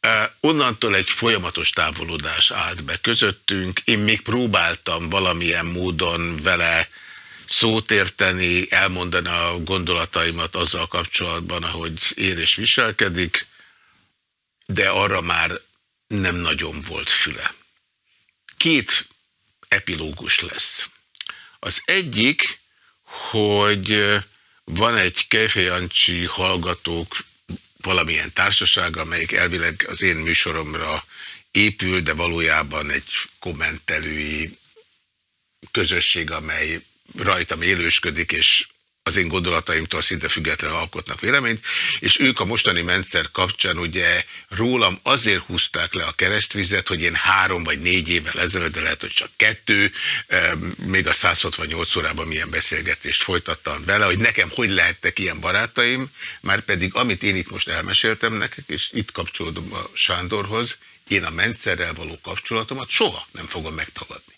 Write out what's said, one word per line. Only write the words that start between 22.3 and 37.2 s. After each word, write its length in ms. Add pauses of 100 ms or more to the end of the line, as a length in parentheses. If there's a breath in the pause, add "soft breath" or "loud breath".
hogy, 600
ö, 260 (480 soft breath)
van 320
egy 320
Kejfej 340
Jancsi 600
hallgatók 920 (640)
valamilyen 520
társaság, 640
amelyik 360
elvileg 560
az 140
én 140
műsoromra 880 (460 loud breath)
épül, 500
de 120
valójában 800
egy 220 (260)
kommentelői 1200 (1120)
közösség, 600
amely 500 (360)
rajtam 460